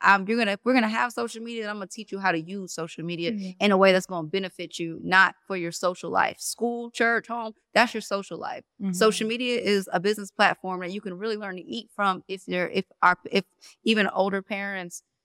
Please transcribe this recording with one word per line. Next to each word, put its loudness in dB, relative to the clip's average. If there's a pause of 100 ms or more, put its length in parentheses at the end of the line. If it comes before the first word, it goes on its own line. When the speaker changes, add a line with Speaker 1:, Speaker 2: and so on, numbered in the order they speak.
Speaker 1:
I'm, 6
you're 2
gonna, 2
if -6
we're 4
gonna 4
have -2
social -6
media, -8
then -8
I'm -6
gonna -10
teach -14
you -6
how 2
to 2
use -8
social -8
media -2
Speaker 2:
Mm-hmm. -6
Speaker 1:
in 6
a 6
way 8
that's 4
gonna -6
benefit -6
you, -6
not 6 (100)
for -6
your -4
social -2
life. 2
School, -6
church, 0
home, -8 (220)
that's 4
your -6
social -6
life. -10 (180)
Speaker 3:
Mm-hmm. -2
Speaker 1:
Social 2
media -2
is 0
a 2
business -2
platform 0
that -8
you -8
can -10
really -6
learn -10
to -12
eat -10
from 0
if -10
you're, 0
if -2 (180)
our, 6 (140)
if 0 (380)
even 4
older 0
parents -10 (220)